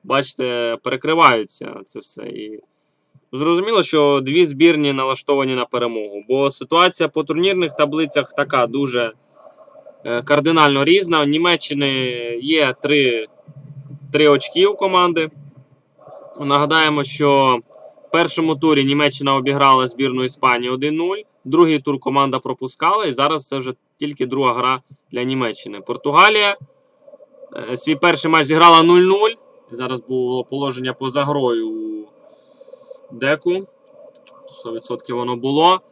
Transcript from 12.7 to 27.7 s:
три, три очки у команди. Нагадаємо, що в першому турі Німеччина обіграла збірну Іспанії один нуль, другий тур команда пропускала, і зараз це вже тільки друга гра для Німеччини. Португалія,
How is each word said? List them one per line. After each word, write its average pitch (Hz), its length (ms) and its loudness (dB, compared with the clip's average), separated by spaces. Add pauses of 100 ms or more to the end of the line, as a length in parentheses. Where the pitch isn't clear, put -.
три, 127 420 0 (880)
три 151 140 4
очки 147 380 2
у 202 100 0
команди. 175 540 0 (1080)
Нагадаємо, 147 640 2
що 139 560 2 (480)
в - 40 -8
першому 160 440 0
турі 143 300 2
Німеччина 139 500 0
обіграла 135 520 2
збірну 127 360 -4
Іспанії 123 480 -2
один 143 240 -4
нуль, 180 220 -4 (280)
другий 156 340 2
тур 139 200 -4
команда 139 400 -2
пропускала, 160 680 -4
і 139 80 -4
зараз 143 340 -2
це 143 100 -8
вже 127 160 -8 (240)
тільки 147 280 -6
друга 127 280 -2
гра 127 280 -2 (300)
для 123 120 -6
Німеччини. 113 580 -6
Португалія, 202 760 2 (1120)